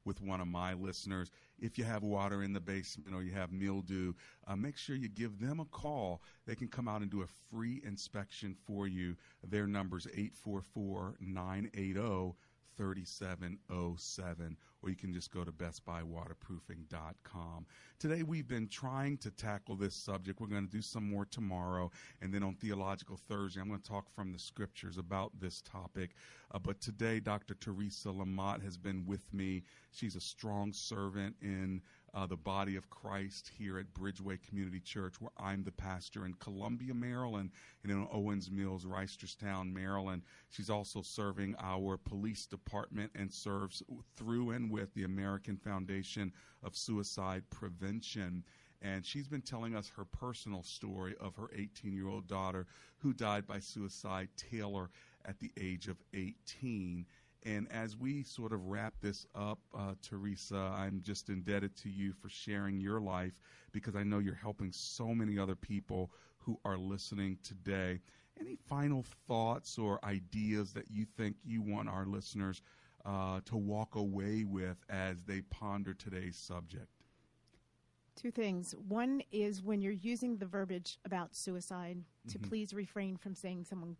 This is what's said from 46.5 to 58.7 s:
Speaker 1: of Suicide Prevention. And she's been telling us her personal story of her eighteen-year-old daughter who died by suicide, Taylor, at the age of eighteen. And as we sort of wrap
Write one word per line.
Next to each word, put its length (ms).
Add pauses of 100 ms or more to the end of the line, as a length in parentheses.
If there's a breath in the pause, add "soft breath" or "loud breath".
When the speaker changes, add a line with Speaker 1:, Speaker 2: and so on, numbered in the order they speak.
Speaker 1:
of 140
Suicide 720
Prevention. 960 (380 loud breath)
And 240
she's 220
been 140
telling 320
us 220
her 80
personal 580
story 560
of 180
her 180
eighteen-year-old 720
daughter 400 (320 loud breath)
who 160
died 320
by 140
suicide, 760
Taylor, 540 (340 loud breath)
at 140
the 180
age 300
of 100 (180)
eighteen. 920 (380 loud breath)
And 260
as 260
we 280
sort 280
of 140
wrap 340